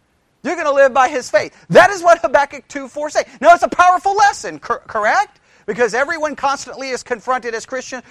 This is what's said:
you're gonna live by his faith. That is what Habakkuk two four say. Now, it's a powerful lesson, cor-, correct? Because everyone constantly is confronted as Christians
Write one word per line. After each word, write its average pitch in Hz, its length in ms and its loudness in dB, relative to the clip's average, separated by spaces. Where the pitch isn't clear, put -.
you're 330 140 -6
gonna 311 160 -2
live 269 220 4
by 262 160 2
his 262 200 -8
faith. - 260 -2
That 320 200 6
is 392 120 -6
what 339 180 4
Habakkuk 285 480 -2
two 277 200 -12
four 294 220 -10
say. 311 160 -2
Now, 320 140 8
it's 349 80 -2
a 320 40 -2
powerful 359 480 2
lesson, 403 440 0
cor-, - 200 -6
correct? 254 640 -4
Because 208 300 -2
everyone 302 400 -2
constantly 269 540 -6
is 247 120 -8
confronted 240 540 -6
as 214 100 -10
Christians 254 460 -12